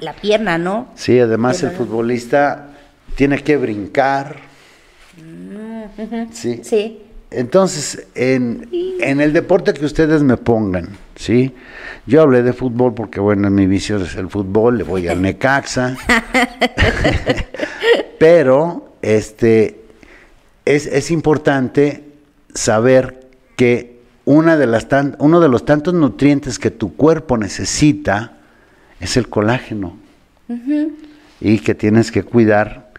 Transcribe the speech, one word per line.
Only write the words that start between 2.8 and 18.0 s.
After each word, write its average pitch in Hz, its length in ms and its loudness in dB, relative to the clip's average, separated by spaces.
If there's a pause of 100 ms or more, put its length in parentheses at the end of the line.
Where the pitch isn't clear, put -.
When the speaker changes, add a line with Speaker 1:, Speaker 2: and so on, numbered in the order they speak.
Speaker 2:
tiene 139 280 0
que 151 140 0
brincar. 131 800 -2 (800)
Speaker 1:
Mm, 202 880 -16
ujú. 226 300 -8
Speaker 2:
Sí. - 300 -8
Speaker 1:
Sí. 220 400 -4 (280)
Speaker 2:
Entonces, 147 840 -2
en, 123 560 -2
Speaker 1:
Sí. 349 300 -6
Speaker 2:
en 139 200 -2
el 151 120 2
deporte 180 420 0
que 151 100 -8
ustedes 156 380 2
me 127 160 4
pongan, 98 520 -2 (260)
¿sí? 127 380 0 (520)
Yo 143 160 6
hablé 127 200 6
de 123 120 0
fútbol 123 400 -2
porque, 107 260 -8
bueno, 101 300 2
mi 98 160 4
vicio 98 360 -2
es 87 120 -8
el 95 160 -8
fútbol, 107 480 0
le 90 60 -4
voy 87 240 -4
al 87 140 -2
Speaker 1:
<laughs> - 0 -
Speaker 2:
Necaxa. 127 760 -2 (100)
<laughs> - 1000 -2 (1120)